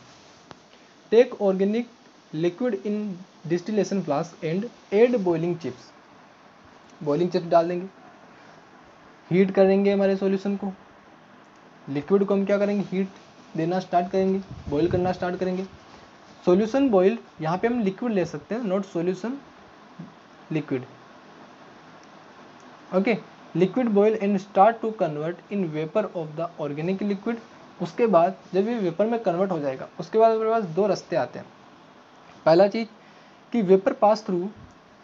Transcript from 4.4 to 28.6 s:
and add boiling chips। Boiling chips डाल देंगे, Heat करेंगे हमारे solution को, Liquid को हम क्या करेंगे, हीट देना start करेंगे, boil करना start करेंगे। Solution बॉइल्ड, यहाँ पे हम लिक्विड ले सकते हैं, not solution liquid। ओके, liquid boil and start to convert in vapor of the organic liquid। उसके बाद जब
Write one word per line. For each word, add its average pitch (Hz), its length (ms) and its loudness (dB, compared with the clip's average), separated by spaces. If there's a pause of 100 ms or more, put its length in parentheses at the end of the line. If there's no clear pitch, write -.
and 180 220 -2 (260)
add 240 320 4
boiling 170 380 0
chips। - 260 -10 (1120)
Boiling 160 280 0
chips 175 160 -2
डाल 170 220 4
देंगे, 180 180 -6 (1400)
Heat 185 200 4
करेंगे 196 420 4
हमारे 196 240 2
solution 196 400 -2
को, 196 160 -8 (1160)
Liquid 143 360 0
को 196 100 0
हम 202 100 0
क्या 202 140 2
करेंगे, 202 340 0
हीट 190 160 -2 (480)
देना 170 240 -2
start 180 300 -2
करेंगे, 190 300 0 (280)
boil 156 220 0
करना 185 220 0
start 185 240 -4
करेंगे। 185 280 -4 (800)
Solution 220 440 4
बॉइल्ड, 196 280 4 (220)
यहाँ 160 180 -2
पे 226 100 0
हम 247 120 -2
लिक्विड 208 320 -2
ले 185 120 2
सकते 160 300 -8
हैं, 247 80 -6
not 196 300 -2
solution 180 400 -4 (1200)
liquid। 147 300 -4 (2000)
ओके, 196 220 2 (380)
liquid 185 380 0
boil 202 300 4
and 202 180 0
start 214 400 4
to 220 120 -4
convert 160 460 -4 (120)
in 202 200 -2
vapor 156 440 -4
of 160 220 -8
the 165 120 -6 (120)
organic 156 400 -4
liquid। 208 380 -4 (440)
उसके 202 240 -2
बाद 185 280 4 (200)
जब 196 140 0